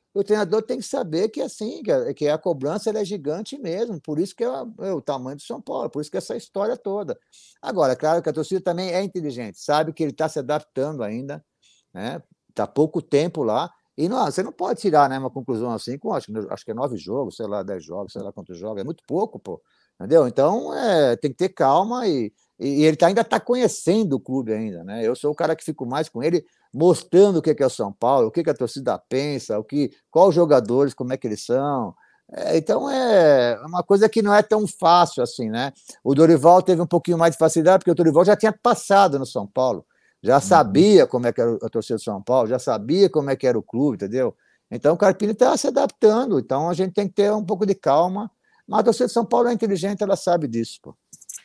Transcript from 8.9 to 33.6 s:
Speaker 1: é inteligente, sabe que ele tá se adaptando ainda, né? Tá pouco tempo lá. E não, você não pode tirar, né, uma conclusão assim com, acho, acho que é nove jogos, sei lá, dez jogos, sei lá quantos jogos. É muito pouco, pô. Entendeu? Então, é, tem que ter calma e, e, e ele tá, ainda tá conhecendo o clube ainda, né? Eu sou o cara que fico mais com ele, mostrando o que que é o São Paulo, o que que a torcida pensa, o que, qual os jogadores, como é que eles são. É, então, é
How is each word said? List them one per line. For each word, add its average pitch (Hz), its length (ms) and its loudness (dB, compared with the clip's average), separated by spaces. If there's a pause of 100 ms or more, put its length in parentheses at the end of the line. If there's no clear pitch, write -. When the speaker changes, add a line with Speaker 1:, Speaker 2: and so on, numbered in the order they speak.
Speaker 1:
é 185 100 -2
inteligente, 135 560 -8
sabe 156 340 -2
que 160 100 -6
ele 143 100 -4
tá 156 160 -4
se 151 100 -6
adaptando 143 640 -6
ainda, 135 400 -10 (520)
né? 139 280 -12 (320)
Tá 104 120 -4
pouco 156 360 -2
tempo 156 400 -2
lá. 123 280 -2 (260)
E 156 120 -2
não, 247 180 -2
você 165 160 -4
não 240 100 -8
pode - 280 -6
tirar, 151 280 4
né, 131 100 -6
uma 131 120 -6
conclusão 120 420 -6
assim 120 260 -8
com, 226 140 -6
acho, 139 140 -6 (240)
acho - 140 -10
que 113 80 -16
é - 20 -8
nove 123 220 -6
jogos, 101 400 -8
sei 110 100 -10
lá, 101 160 -6
dez 95 220 -10
jogos, 92 280 -12
sei 110 100 -14
lá 101 100 -14
quantos 90 260 -18
jogos. 101 220 -10
É 98 40 -8
muito 151 220 -12
pouco, 185 320 -6
pô. 87 220 -14 (380)
Entendeu? 131 280 4
Então, 151 500 0
é, 160 400 2
tem 143 140 -4
que 123 60 -16
ter 185 140 -2
calma 196 580 0
e, 120 240 -2 (260)
e, 139 220 -2
e 151 40 4
ele 156 120 4
tá, 170 100 4
ainda 202 160 2
tá - 160 -2
conhecendo 220 760 0
o - 60 -4
clube 131 320 -6
ainda, 107 300 -6
né? 107 240 -8
Eu 123 80 0
sou 147 160 -4
o 147 40 -6
cara 160 200 -2
que - 100 -10
fico 143 220 -8
mais 139 220 -4
com 117 140 -10
ele, 170 220 0 (280)
mostrando 180 680 4
o 151 40 0
que 156 120 2
que 143 80 -2
é 135 40 2
o 120 40 2
São 101 220 -6
Paulo, 127 340 2
o 110 60 -2
que 170 100 -2
que 156 80 0
a 139 40 -2
torcida 123 440 -4 (100)
pensa, 131 520 -4
o - 20 -12
que, 139 300 -4 (180)
qual 180 180 6
os 160 60 4
jogadores, 139 600 4
como 127 180 -6
é 135 40 -4
que 120 120 -8
eles 107 160 -6
são. 127 500 -4 (380)
É, - 240 -4
então, 214 340 -2
é 160 720 4